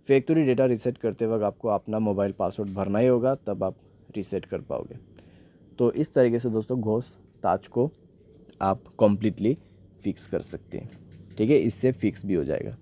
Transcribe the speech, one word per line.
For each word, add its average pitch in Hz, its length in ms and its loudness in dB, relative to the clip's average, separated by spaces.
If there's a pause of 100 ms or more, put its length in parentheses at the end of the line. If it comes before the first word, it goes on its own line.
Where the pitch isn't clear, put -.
फैक्ट्री 160 360 4
डेटा 131 220 4
रीसेट 123 320 0
करते 113 280 -2
वक्त 110 180 0
आपको 101 240 -2
अपना 107 320 -2
मोबाइल 101 320 0
पासवर्ड 95 420 -4
भरना 98 240 -2
ही 120 80 4
होगा, 127 300 2
तब 95 280 -6
आप 95 120 -4 (400)
रीसेट 98 300 -6
कर 90 140 -8
पाओगे। - 380 -10 (800)
तो 120 140 2
इस 151 220 -2
तरीके 120 240 4
से 120 120 -2
दोस्तों 110 300 -2
ghost 110 380 -4 (260)
touch 92 240 0
को 131 220 -2 (720)
आप 95 220 -2 (160)
कम्प्लीटली 107 560 2 (480)
फिक्स - 220 -6
कर - 160 -4
सकते - 360 -14
हैं, - 120 -14 (480)
ठीक 110 120 2
है, 147 80 6
इससे 117 340 0
फिक्स - 340 -4
भी 98 80 -2
हो 80 100 0
जाएगा। 76 380 -6